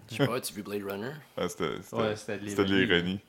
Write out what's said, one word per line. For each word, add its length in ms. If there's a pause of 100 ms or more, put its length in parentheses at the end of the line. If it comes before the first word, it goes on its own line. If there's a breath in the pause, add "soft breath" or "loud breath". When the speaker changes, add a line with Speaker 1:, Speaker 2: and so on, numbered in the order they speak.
(120)
Speaker 1:
Je 60
sais 100
pas, 120
tu 140
as 20
vu 80
Blade 200
Runner ? 280 (240)
Speaker 2:
Ah, 140
c'était, 320
c'était, 140
Speaker 3:
Ouais, 200
c'était 220
de 100
Speaker 2:
c'était 180
de 100
Speaker 3:
l'ironie. 540